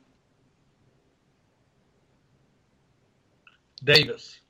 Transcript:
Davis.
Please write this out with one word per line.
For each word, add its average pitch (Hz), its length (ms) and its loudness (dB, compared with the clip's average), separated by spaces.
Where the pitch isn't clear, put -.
Davis. 139 560 0